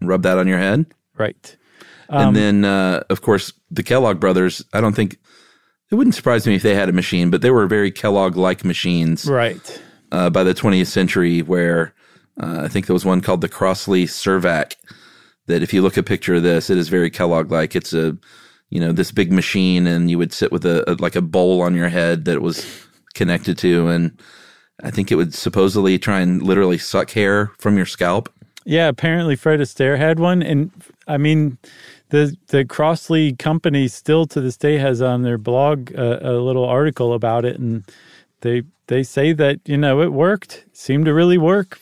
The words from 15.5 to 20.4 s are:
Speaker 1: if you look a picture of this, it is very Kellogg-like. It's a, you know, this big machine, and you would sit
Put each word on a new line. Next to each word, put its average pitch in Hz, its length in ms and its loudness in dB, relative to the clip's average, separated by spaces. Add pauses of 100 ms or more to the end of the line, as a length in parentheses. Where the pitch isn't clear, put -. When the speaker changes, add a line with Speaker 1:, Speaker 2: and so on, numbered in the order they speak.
Speaker 1:
if 87 120 -2
you 95 80 4
look 92 160 2
a 92 40 0
picture 92 340 -2
of 85 60 2
this, 85 280 0
it 92 80 2
is 82 100 -2
very 87 220 0
Kellogg-like. 80 680 -2
It's - 160 -6
a, 80 240 -2 (540)
you - 100 -4
know, 85 120 -2
this 87 200 -2
big 95 180 0
machine, 92 560 2
and 85 240 0
you 85 60 0
would 85 160 -2
sit - 180 -2